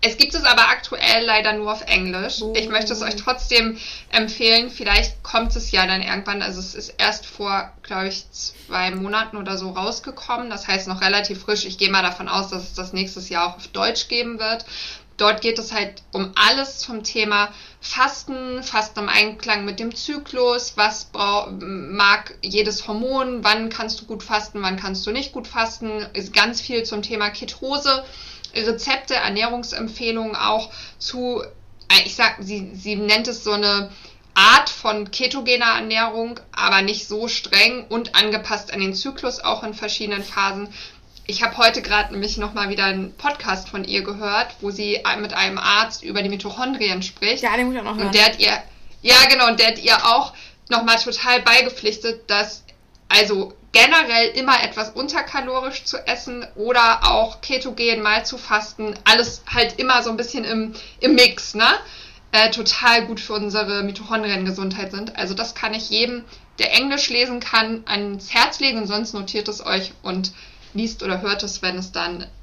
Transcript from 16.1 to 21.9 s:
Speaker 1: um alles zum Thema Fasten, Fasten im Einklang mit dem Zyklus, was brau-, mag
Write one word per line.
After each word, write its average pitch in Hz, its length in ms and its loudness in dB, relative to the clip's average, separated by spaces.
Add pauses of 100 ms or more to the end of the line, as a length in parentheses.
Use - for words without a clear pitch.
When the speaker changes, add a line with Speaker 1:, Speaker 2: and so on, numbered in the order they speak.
Speaker 1:
um 190 220 -4
alles 269 440 4
zum 226 240 -8
Thema 208 460 0 (320)
Fasten, 262 840 -2
Fasten 214 380 -2
im 208 80 -4
Einklang 214 560 2
mit 202 160 -6
dem 233 140 -6
Zyklus, 247 800 -2
was 214 300 0
brau-, 202 420 -2 (100)
mag 196 840 -2